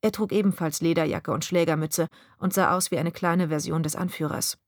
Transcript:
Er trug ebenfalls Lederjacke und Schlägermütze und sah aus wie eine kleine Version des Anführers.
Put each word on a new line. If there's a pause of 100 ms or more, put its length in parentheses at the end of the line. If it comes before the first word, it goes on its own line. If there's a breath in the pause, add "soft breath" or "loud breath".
Er
trug
ebenfalls
Lederjacke
und
Schlägermütze (280 soft breath)
und
sah
aus
wie
eine
kleine
Version
des
Anführers. (100)